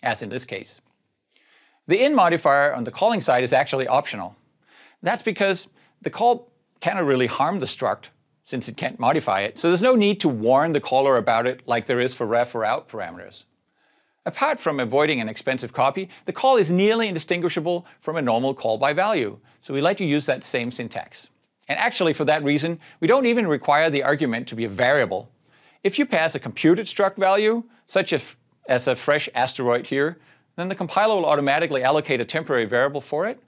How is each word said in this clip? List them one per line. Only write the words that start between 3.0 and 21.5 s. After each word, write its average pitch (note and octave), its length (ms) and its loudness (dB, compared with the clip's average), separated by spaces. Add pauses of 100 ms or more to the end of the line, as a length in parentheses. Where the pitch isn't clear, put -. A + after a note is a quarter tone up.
side B2+ 220 2
is B2 100 0
actually C3 340 0
optional. A#2 480 -2 (640)
That's G3+ 200 -2
because G3 480 -2 (320)
the - 80 -6
call A#3+ 420 0 (280)
cannot F3+ 260 -2
really B2+ 220 4
harm E3 320 0
the B2+ 60 -4
struct, G#2 400 -4 (400)
since - 220 -8
it A2+ 80 -12
can't - 240 -6
modify A#2+ 420 0
it, G#2+ 160 -4
so E3+ 120 0
there's F3 120 2
no B3+ 140 4
need G#3 240 2
to F3 80 0
warn C3 460 2
the C#3+ 80 0
caller C3+ 340 2
about A#2 320 2
it B2+ 180 -4
like A#2+ 200 -2
there B2 160 0
is B2+ 120 -2
for A#2+ 120 -4
ref A#2 300 0
or A2 100 -2
out B2+ 240 -4
parameters. F2+ 560 -14 (800)
Apart C4+ 340 -2
from C#3+ 220 -2
avoiding C3+ 400 0
an A2 80 -6
expensive B2+ 420 -6
copy, C#3+ 380 -2 (160)
the F3+ 80 -8
call C4 240 2
is E3+ 140 2
nearly G#3+ 360 2
indistinguishable F3 800 -4 (160)
from D#3+ 160 -6
a D#3 40 -2
normal B2 320 0
call A2+ 240 -2
by C#3 140 2
value, D3+ 460 -2 (240)
so - 120 -10
we C#3 80 -2
let F#3+ 180 2
you F#3 80 -2
use D3 180 0
that C3 180 -2
same A#2+ 280 -4
syntax. - 560 -12 (420)